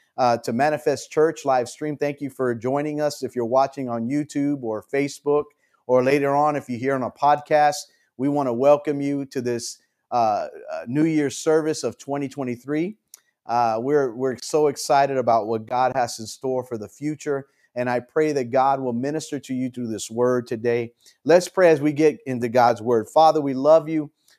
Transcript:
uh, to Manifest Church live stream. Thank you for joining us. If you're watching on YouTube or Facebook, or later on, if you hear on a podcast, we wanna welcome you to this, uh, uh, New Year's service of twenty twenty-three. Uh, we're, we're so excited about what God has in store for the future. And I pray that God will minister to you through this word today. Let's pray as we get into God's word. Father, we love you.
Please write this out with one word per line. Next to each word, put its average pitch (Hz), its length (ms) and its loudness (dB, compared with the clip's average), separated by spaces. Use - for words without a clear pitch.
uh, 123 180 2
to 120 160 -6
Manifest 143 580 0
Church 156 360 0
live 127 240 0
stream. 151 260 -8
Thank 143 240 -4
you 143 80 -6
for 127 260 -2
joining 143 460 -4
us. 147 220 -4
If 123 120 -8
you're 120 120 -2
watching 131 420 0
on 117 180 -4
YouTube 143 580 -4
or 110 280 -6
Facebook, 143 520 -2
or 127 180 4
later 139 320 2
on, 147 200 2
if 135 120 -8
you 123 80 -6
hear 131 180 -2
on 127 100 -2
a 107 60 -6
podcast, 147 760 2
we 131 100 0
wanna 143 240 0
welcome 143 480 2
you 139 240 -2
to 135 160 -8
this, 120 380 -4
uh, 107 380 0
uh, 78 160 -8
New 143 180 0
Year's 151 340 0
service 160 460 0
of 113 120 -4
twenty 139 320 -6
twenty-three. 139 720 -6
Uh, 117 340 0
we're, 135 340 0
we're 127 220 -2
so 151 300 0
excited 139 500 2
about 117 300 2
what 113 180 -4
God 127 320 0
has 120 240 -2
in 110 60 -12
store 127 360 -6
for 123 140 -10
the 104 100 -10
future. 143 600 -6
And 123 140 -2
I 123 100 0
pray 151 340 -2
that 127 180 -2
God 135 280 2
will 127 140 -4
minister 143 480 -4
to 131 140 -8
you 127 160 -4
through 123 160 -8
this 110 240 -6
word 123 360 0
today. 117 460 -2
Let's 175 240 4
pray 180 220 4
as 147 100 4
we 151 120 0
get 151 340 2
into 123 240 -4
God's 120 320 4
word. 113 260 0
Father, 160 320 4
we 139 140 -2
love 151 340 4
you. 151 220 -4